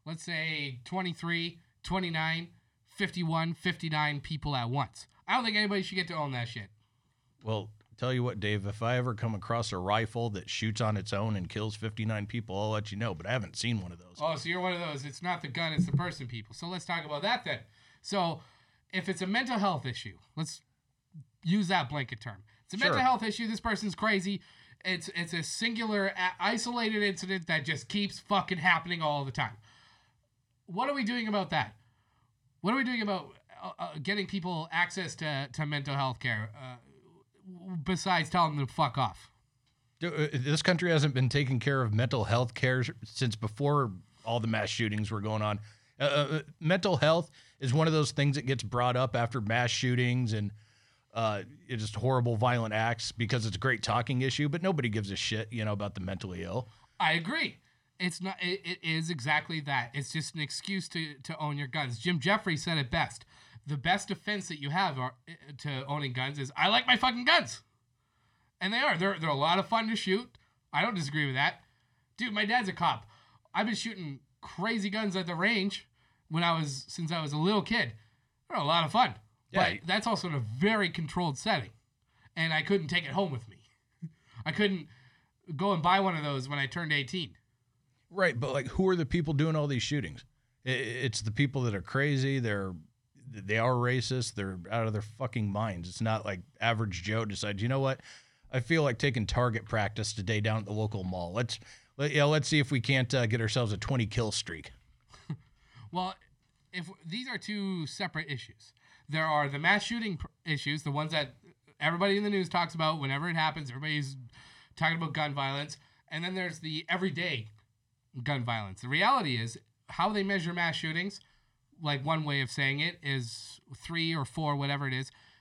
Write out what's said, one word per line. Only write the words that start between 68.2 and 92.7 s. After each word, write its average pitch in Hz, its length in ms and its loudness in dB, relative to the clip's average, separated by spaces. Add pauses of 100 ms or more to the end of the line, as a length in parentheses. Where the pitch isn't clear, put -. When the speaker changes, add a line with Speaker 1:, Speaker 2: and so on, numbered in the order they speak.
Speaker 1:
And 190 120 0
they 240 60 2
are. 262 180 2
They're, 185 220 2
they're 160 100 0
a 147 60 2
lot 160 240 4
of 196 80 0
fun 226 220 2
to 226 80 0
shoot. 202 320 0 (420)
I 147 100 2
don't 220 140 2
disagree 151 300 0
with 131 100 0
that. 147 200 2 (640)
Dude, 233 160 -4
my 208 120 0
dad's 220 240 2
a 170 40 -4
cop. 139 320 0 (480)
I've 208 120 2
been 226 100 0
shooting 175 460 -8 (200)
crazy 208 480 -2
guns 202 280 -2
at 180 100 -2
the 175 80 -2
range 196 540 0 (400)
when 165 140 2
I 170 140 4
was, 143 300 -4
since 165 240 -6
I 170 100 -2
was 147 120 -4
a 151 40 0
little 190 240 4
kid. 190 300 0 (580)
They're 262 100 -2
a 156 40 0
lot 160 220 4
of 147 80 -2
fun. 214 220 6 (360)
Speaker 2:
Yeah. 180 200 4
Speaker 1:
But - 140 -4
that's 208 220 2
also 190 220 0
in 156 40 -2
a 139 60 0
very 170 500 2
controlled 165 480 -2
setting. 160 340 0 (640)
And 165 160 2
I 160 80 4
couldn't 165 260 2
take 175 160 0
it 135 80 -8
home 175 220 2
with 120 160 -8
me. - 80 -20 (440)
<laughs> 165 80 -8 (360)
I 160 80 -2
couldn't 196 340 2 (720)
go 196 160 4
and 165 100 2
buy 190 160 8
one 190 160 4
of 151 80 -2
those 135 240 -2
when 143 100 -2
I 139 100 0
turned 160 260 -2
eighteen. 143 380 -2 (800)
Speaker 2:
Right, 170 280 2
but, 135 140 0
like, 135 140 0
who 190 220 2
are 185 60 6
the 170 100 2
people 165 280 2
doing 156 220 4
all 147 120 2
these 131 160 0
shootings? 107 420 -4 (400)
I-, 127 60 -2
i-, - 20 2
it's 123 480 -2
the 107 100 -2
people 139 320 2
that 113 100 2
are 95 80 -2
crazy, 135 580 0
they're, 101 340 0 (580)